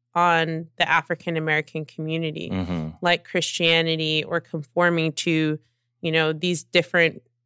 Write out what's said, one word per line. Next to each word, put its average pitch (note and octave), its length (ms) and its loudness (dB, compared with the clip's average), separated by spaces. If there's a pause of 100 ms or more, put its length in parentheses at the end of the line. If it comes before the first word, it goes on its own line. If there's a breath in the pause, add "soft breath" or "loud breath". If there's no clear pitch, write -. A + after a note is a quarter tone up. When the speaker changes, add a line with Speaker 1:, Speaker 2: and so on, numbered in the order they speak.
(140)
Speaker 1:
on E3 540 2 (100)
the F3 100 2
African E3 480 0
American D#3 480 -2
community, D#3 680 -6
Speaker 2:
Mm-hmm. E3 380 -2 (120)
Speaker 1:
like F3 220 2
Christianity E3 1000 0
or E3+ 180 -4
conforming E3 720 0
to, D#3 460 0 (440)
you E3 100 -2
know, D#3+ 200 2
these E3 300 -2
different, E3+ 580 0 (260)